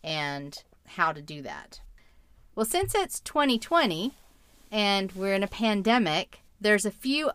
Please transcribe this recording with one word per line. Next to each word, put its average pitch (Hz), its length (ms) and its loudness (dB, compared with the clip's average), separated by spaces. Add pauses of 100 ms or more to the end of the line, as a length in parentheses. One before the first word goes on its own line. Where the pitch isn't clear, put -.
and 143 640 -6 (220)
how 160 260 0
to 151 100 -10
do 147 200 -12
that. - 380 -14 (760)
Well, 220 100 0
since 381 300 0
it's 370 240 -2
twenty 277 360 2
twenty 254 580 0 (580)
and 202 400 0
we're 196 220 -2
in 196 100 2
a 196 40 -4
pandemic, 208 920 2 (200)
there's 208 240 4
a 208 60 0
few 285 440 -2